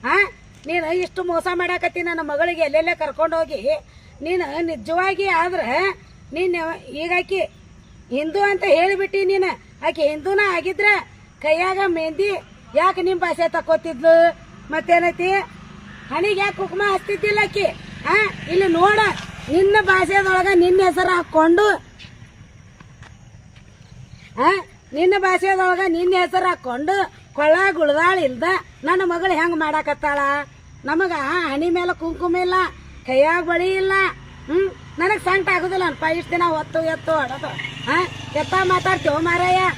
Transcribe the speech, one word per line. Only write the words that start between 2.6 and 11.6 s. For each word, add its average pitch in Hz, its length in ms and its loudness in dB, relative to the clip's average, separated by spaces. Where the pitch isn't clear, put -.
ಎಲ್ಲೆಲ್ಲೇ 320 340 0
ಕರ್ಕೊಂಡ್ 311 400 -2
ಹೋಗಿ. 285 340 -4
ನೀನು 330 440 -4
ನಿಜವಾಗಿ 349 640 -2
ಆದ್ರ 349 320 0
ನೀನ್ 339 520 -4
ಈಗಾಕಿ 349 540 -4
ಹಿಂದೂ 311 300 -4
ಅಂತ 403 240 0
ಹೇಳಿಬಿಟ್ಟಿ 381 600 2
ನೀನು. 381 260 0
ಆಕಿ 320 220 0
ಹಿಂದೂನ 370 300 -2
ಆಗಿದ್ರ 359 340 -2
ಕೈಯಾಗ 349 460 0